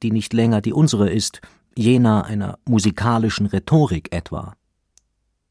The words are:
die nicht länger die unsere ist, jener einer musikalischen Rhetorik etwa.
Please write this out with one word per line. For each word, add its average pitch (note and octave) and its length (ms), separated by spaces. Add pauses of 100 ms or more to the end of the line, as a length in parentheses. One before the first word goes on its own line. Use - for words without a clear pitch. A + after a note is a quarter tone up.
die A2+ 80
nicht A2 220
länger A#2 280
die A2 120
unsere A2+ 360
ist, G2 320 (340)
jener A#2 500
einer G2+ 400
musikalischen A2 840
Rhetorik G2 680
etwa. E2+ 400 (960)